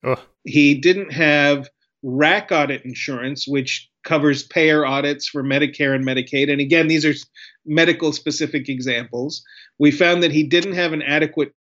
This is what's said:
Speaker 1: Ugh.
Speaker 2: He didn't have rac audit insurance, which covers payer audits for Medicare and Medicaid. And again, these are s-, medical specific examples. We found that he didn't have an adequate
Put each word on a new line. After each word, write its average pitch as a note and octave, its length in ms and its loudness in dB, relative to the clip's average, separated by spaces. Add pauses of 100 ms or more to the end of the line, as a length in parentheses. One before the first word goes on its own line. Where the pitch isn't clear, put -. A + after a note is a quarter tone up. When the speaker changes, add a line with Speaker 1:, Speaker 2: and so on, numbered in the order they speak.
Speaker 1:
Ugh. B2+ 160 -2 (260)
Speaker 2:
He C#3+ 300 4
didn't F3+ 360 0
have C#3+ 580 2 (340)
rac D3+ 480 0
audit C#3 340 0
insurance, C3 600 -8
which C#3 420 -4 (140)
covers D3 400 2
payer D#3 420 2
audits C#3+ 420 -2
for C#3 160 -6
Medicare C#3 520 0
and C3 100 -2
Medicaid. C3 460 -2
And C#3+ 100 0
again, D#3+ 260 2
these D#3 160 2
are D#3 60 2
s-, C#3+ 160 -4 (400)
medical D#3+ 480 0
specific C#3+ 560 -6
examples. B2 760 -8 (360)
We D3 100 6
found F3 320 2
that E3 100 2
he D3+ 120 2
didn't F3 320 0
have F3 180 -2
an D3+ 80 -6
adequate D3 520 -2 (120)